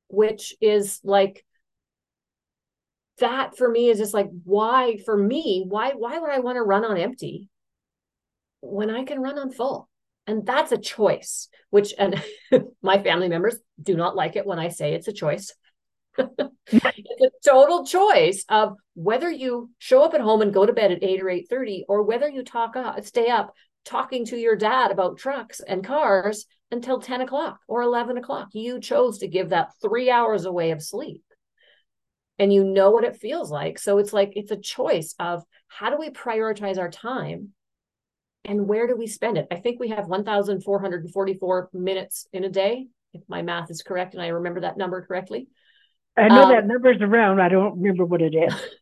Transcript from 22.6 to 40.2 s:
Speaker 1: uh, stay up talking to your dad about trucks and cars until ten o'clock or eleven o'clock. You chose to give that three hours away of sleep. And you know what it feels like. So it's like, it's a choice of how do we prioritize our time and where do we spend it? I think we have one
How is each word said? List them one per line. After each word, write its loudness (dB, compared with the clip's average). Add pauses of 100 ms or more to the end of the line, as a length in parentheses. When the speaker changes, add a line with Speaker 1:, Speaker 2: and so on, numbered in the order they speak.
Speaker 1:
uh, -8
stay -2
up -2 (300)
talking -6
to -8
your 2
dad 2
about -2
trucks -8
and -6
cars 0 (260)
until -4
ten -6
o'clock -6
or -4
eleven -2
o'clock. -10
You -8
chose 0
to -8
give -4
that -2 (100)
three -2
hours 2
away -2
of -8
sleep. -12 (1120)
And 4
you 6
know 4
what 4
it -2
feels -8
like. -8
So 0
it's 0
like, 2
it's -10
a -4
choice -4
of -6 (240)
how -8
do -2
we -8
prioritize -4
our -6
time -10 (960)
and -2
where 0
do -2
we -6
spend -4
it? -4
I -6
think -4
we -6
have -6
one -4